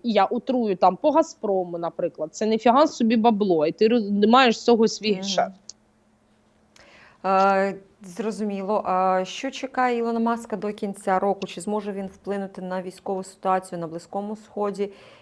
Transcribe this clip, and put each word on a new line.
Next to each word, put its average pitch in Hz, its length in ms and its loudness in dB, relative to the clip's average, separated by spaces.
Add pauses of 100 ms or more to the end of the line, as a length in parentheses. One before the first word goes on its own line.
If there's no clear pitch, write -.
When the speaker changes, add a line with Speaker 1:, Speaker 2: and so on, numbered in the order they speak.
Speaker 1:
і 240 100 -2
я 196 120 4
утрую 233 520 -2
там 185 200 4
по 302 140 2
Газпрому, 196 680 0
наприклад. 165 560 -6
Це 220 120 -4
ніфіга 233 400 4
собі 240 300 2
бабло, 202 500 4
і 165 60 0
ти 220 160 2
роз-, 214 220 0
не 202 160 2
маєш 240 320 6
з - 60 -12
цього 226 240 4
свій 208 240 -2
Speaker 2:
Мгм. 185 80 -4
Speaker 1:
гешефт. 190 320 -2 (1700)
Speaker 2:
Е, 190 480 4 (280)
зрозуміло. 202 840 -4
А 185 400 2
що 262 260 -8
чекає 254 480 -2
Ілона 233 220 -2
Маска 226 360 -4
до 208 160 -6
кінця 196 460 -2
року? 196 280 -2
Чи - 140 -12
зможе 208 320 -6
він 196 140 -8
вплинути 190 560 -10
на 185 200 -6
військову 185 420 -8
ситуацію 185 540 -4
на 170 80 -8
Близькому 202 500 -10
Сході 202 540 -6 (320)